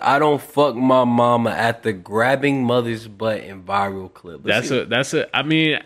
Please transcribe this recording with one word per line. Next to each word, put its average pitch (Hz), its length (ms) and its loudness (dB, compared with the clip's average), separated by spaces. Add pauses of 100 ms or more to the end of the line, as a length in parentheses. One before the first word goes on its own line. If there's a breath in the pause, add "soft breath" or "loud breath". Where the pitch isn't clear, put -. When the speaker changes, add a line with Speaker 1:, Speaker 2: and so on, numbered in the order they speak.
Speaker 1:
"I 135 160 4
don't 147 240 2
fuck 147 340 0
my 131 280 4
mama," 120 480 2
after 113 400 -2
grabbing 127 720 0
mother's 117 440 -2
butt 107 360 -6
in 95 200 -16
viral 98 480 -6
clip. 80 320 -18
Let's 107 240 -2
Speaker 2:
That's - 20 -8
Speaker 1:
see. 131 100 0
Speaker 2:
a, 78 60 -4
that's 117 280 -2
a, 143 240 -2
I 135 60 0
mean, 156 420 0